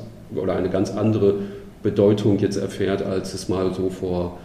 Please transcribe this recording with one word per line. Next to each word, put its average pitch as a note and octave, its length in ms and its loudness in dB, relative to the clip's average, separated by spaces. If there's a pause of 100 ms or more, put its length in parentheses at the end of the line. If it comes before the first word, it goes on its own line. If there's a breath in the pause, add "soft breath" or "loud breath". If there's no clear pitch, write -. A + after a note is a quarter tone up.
(340)
oder F#2 220 -2
eine F#2 140 0
ganz F#2+ 200 0
andere G#2+ 460 4 (480 loud breath)
Bedeutung G#2 560 4
jetzt G2 160 2
erfährt, G2 480 -2
als F#2+ 300 -4
es - 160 -8
mal F#2 240 0
so F#2 160 0
vor, F2+ 560 -4